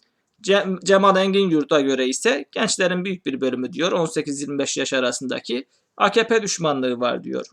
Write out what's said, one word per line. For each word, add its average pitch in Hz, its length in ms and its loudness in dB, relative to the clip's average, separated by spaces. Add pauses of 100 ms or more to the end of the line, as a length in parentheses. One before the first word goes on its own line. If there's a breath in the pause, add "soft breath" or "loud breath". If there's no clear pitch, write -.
(400)
Cem-, 190 440 0
Cemal 196 320 6
Engin 190 340 2
Yurt'a 151 300 4
göre 135 260 2
ise 247 460 0
gençlerin 180 520 0
büyük 185 220 -8
bir 135 140 -4
bölümü 127 320 -2
diyor, 160 200 -2
on 165 140 2
sekiz 143 340 -4
yirmi 143 180 -6
beş 135 180 -4
yaş 135 160 -4
arasındaki 131 720 -4 (300)
A 202 140 2
K 226 160 2
P 226 160 2
düşmanlığı 135 580 -2
var 123 240 -2
diyor. 127 280 -6